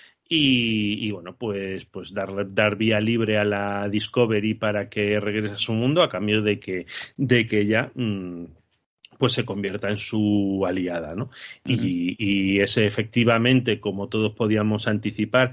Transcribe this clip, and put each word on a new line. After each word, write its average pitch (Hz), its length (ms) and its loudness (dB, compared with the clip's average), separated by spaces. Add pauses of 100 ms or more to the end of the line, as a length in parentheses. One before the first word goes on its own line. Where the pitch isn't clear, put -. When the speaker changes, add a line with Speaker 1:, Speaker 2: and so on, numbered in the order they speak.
(280)
Speaker 1:
y, 117 800 2
y 104 40 -4
bueno, 92 260 -12
pues, 98 480 -6
pues 92 300 -14
dar, 98 360 -4
dar 104 260 2
vía 110 220 2
libre 110 380 2
a 104 80 2
la 101 440 0
Discovery 110 640 2
para 104 340 -2
que 104 300 0
regrese 104 340 -2
a 104 40 -10
su - 160 -2
mundo 135 280 2
a 156 80 2
cambio 104 320 0
de 104 180 0
que, 90 280 -8 (300)
de 120 280 2
que 107 160 2
ella, 107 320 0
mm, 92 520 -4 (720)
pues 127 160 2
se 120 120 -2
convierta 101 440 -4
en 104 100 -2
su 101 680 0
aliada, 87 460 -4
¿no? 98 160 -6 (340)
Y, 135 120 0
Speaker 2:
Ujú. 87 420 -2
Speaker 1:
y 98 420 2
es 101 180 2
efectivamente, 113 1000 2
como 98 300 -4
todos 107 240 0
podíamos 107 540 0
anticipar, 110 640 2